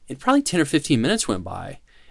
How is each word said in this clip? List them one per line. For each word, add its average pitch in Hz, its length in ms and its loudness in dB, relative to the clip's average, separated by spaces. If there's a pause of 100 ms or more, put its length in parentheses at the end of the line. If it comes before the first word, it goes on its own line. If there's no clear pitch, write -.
and - 100 -10
probably 277 240 4
ten 175 180 0
or 156 40 2
fifteen 143 360 2
minutes 190 260 0
went 90 180 -4
by. 92 360 -12 (300)